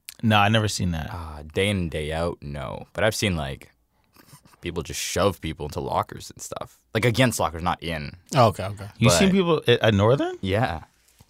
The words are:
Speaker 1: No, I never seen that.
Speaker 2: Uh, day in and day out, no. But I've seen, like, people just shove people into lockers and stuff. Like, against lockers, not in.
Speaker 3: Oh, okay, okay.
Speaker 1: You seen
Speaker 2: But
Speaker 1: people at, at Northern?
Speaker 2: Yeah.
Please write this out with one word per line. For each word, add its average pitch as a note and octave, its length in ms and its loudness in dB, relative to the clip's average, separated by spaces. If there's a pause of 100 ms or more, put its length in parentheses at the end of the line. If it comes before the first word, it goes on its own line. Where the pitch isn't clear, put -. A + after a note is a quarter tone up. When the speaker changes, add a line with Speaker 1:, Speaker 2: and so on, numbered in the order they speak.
(240)
Speaker 1:
No, G#2+ 160 6
I G2+ 100 6
never A2 180 2
seen F#2 240 -2
that. D#2 220 -6
Speaker 2:
Uh, D#2 300 -12 (100)
day G2 160 2
in G2+ 80 0
and E2+ 140 -4
day D2+ 200 -6
out, E2+ 300 -4
no. C#2 520 -10
But F#2 100 -2
I've G#2+ 100 2
seen, G2 220 -2
like, C#2 340 -8 (920)
people E2+ 200 -6
just - 180 -10
shove F#2 420 0
people D2+ 260 -6
into D#2 140 -8
lockers - 500 -6
and - 100 -18
stuff. - 380 -14 (160)
Like, A2+ 100 0
against A#2+ 340 2
lockers, E2 220 -2
not E2+ 220 -2
in. D#2 320 -8 (200)
Speaker 3:
Oh, B2 120 6
okay, F#2+ 180 -2
okay. G2+ 220 -10 (100)
Speaker 1:
You - 140 6
seen G3 160 6
Speaker 2:
But F#3 80 4
Speaker 1:
people E3+ 320 2
at, A#2+ 140 4
at A2 120 4
Northern? C#3 480 2
Speaker 2:
Yeah. F#2+ 400 -2 (480)